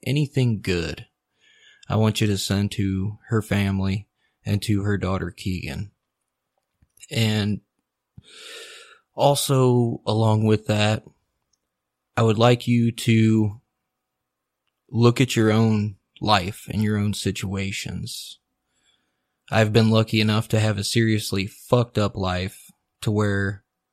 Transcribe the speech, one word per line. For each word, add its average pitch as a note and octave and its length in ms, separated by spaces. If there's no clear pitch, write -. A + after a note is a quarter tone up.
anything B2+ 560
good, E2+ 460
I - 60
want G#2+ 260
you G#2+ 60
to G2+ 120
send G2+ 340
to G2 460
her A2+ 120
family G2 680
and G2+ 180
to G2+ 200
her G2+ 160
daughter F#2 320
Keegan. - 600
And G#2+ 520
also, B2+ 920
along A2 400
with G#2+ 220
that, G#2+ 380
I - 60
would A2 160
like A#2+ 280
you A#2 240
to A2 680
look A#2 300
at B2+ 160
your A2 160
own G#2+ 440
life F#2+ 480
and G#2+ 140
your G#2+ 140
own G#2 180
situations. - 1300
I've G#2+ 200
been A2 180
lucky A2 300
enough G#2+ 280
to A2 100
have G#2+ 200
a G2 60
seriously G#2+ 640
fucked - 520
up G2+ 180
life F#2 560
to A2 100
where G2 500